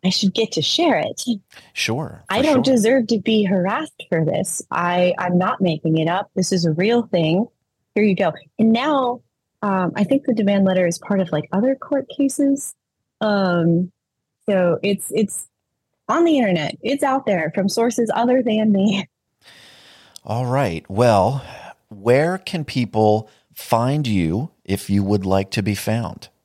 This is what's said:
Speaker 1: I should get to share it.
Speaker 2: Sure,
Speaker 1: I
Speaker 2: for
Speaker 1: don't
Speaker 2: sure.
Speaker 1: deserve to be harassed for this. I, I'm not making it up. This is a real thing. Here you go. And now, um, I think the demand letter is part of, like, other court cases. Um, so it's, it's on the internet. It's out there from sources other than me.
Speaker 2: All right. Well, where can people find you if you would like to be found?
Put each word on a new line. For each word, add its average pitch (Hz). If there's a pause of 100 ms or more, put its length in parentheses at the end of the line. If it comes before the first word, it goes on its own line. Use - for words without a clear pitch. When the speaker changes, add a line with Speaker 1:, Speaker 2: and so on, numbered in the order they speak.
Speaker 1:
I 185
should 190
get 220
to 156
share 311
it. - (520)
Speaker 2:
Sure, -
Speaker 1:
I 196
Speaker 2:
for 262
Speaker 1:
don't 277
Speaker 2:
sure. 269
Speaker 1:
deserve 233
to 226
be 214
harassed 196
for 165
this. - (100)
I, 175
I'm 180
not 196
making 160
it 160
up. 185
This 185
is 175
a 160
real 214
thing. 175 (480)
Here 208
you 202
go. 175 (240)
And 226
now, 254 (400)
um, 190
I 214
think 277
the 254
demand 202
letter 185
is 170
part 202
of, 175
like, 151
other 247
court 269
cases. 277 (460)
Um, 180 (580)
so 180
it's, 202
it's - (640)
on 311
the 320
internet. 180
It's 277
out 269
there 165
from 196
sources 233
other 247
than 220
me. 196 (1160)
Speaker 2:
All 120
right. 120
Well, 113 (460)
where 127
can 165
people 110 (240)
find 131
you 98 (160)
if -
you 98
would 98
like 95
to 110
be 98
found? 107 (160)